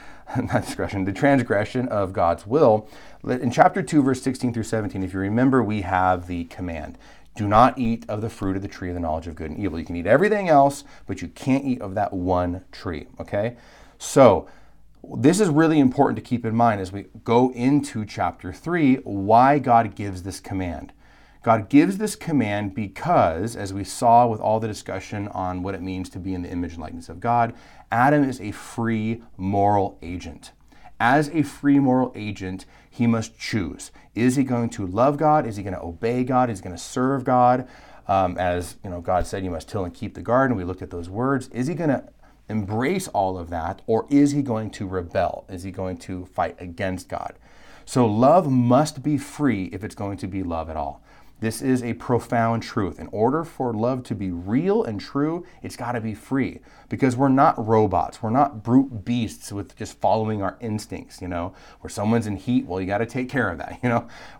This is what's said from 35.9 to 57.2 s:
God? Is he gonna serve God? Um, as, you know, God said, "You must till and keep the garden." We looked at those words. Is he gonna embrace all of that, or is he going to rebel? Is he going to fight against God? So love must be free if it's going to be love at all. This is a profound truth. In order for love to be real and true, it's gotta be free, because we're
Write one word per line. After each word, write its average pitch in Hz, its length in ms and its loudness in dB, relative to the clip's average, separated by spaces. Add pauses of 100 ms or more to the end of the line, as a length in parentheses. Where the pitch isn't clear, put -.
God? 127 240 2
Is 101 100 -6
he - 40 -16
gonna 85 140 -10
serve 127 460 -2
God? 127 420 4 (440)
Um, 92 280 2
as, 87 460 -2
you 98 60 -10
know, 87 100 -8
God 87 260 0
said, 98 200 -6
"You 90 60 -4
must 82 180 -10
till 98 160 -4
and 85 80 -10
keep - 220 -10
the - 60 -12
garden." 123 360 2
We 90 80 -4
looked 90 160 -8
at 90 80 -12
those 87 200 -10
words. 127 440 -2
Is 127 140 -4
he 175 80 -4
gonna 147 340 -2 (400)
embrace 110 580 -2
all 95 300 -2
of 85 140 -10
that, 85 360 -6
or 113 220 2
is 143 220 6
he 143 100 0
going 110 300 -4
to - 140 -8
rebel? 90 600 -4
Is 90 160 -12
he 98 80 -10
going 92 280 -6
to 90 260 -10
fight 87 340 -4
against 92 480 -6
God? - 320 -10 (460)
So 127 200 2
love 135 460 4
must 127 500 2
be 147 160 -2
free 113 540 -2
if 98 100 -10
it's 107 140 -10
going 101 220 -8
to 104 100 -8
be 92 160 -6
love 82 260 -6
at 80 60 -8
all. 71 260 -8 (380)
This 110 220 -4
is 131 220 2
a 117 100 -4
profound 113 720 0
truth. 87 360 -4
In 76 120 -12
order 127 320 0
for 127 280 -6
love 123 340 -2
to 120 100 -6
be 95 160 -6
real 131 520 0
and 107 160 -6
true, 156 460 -4 (160)
it's - 140 -12
gotta 120 260 -6
be 110 140 -6
free, 131 460 -4 (280)
because 123 260 0
we're 135 140 2